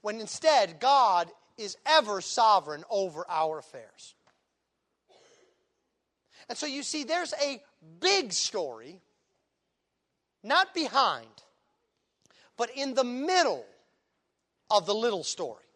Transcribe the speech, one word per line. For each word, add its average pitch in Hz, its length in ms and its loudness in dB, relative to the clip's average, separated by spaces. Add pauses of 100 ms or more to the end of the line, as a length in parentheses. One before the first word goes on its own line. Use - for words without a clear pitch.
When 214 180 -8
instead, 214 600 2
God 220 520 4 (260)
is 208 260 -10
ever 220 380 2
sovereign 170 680 2
over 180 400 -4
our 160 300 -2
affairs. - 560 -20 (2250)
And 240 60 -10
so 302 120 -6
you 277 160 -8
see, 302 200 -6
there's 330 380 -4
a 277 220 -4 (360)
big 349 320 2
story, 147 680 -6 (1400)
not 349 320 0
behind, 196 680 -2 (1120)
but 226 180 -2
in 269 180 -4
the 262 100 2
middle 254 600 0 (1040)
of 202 160 4
the 202 80 0
little 214 300 -2
story. 131 400 -8 (120)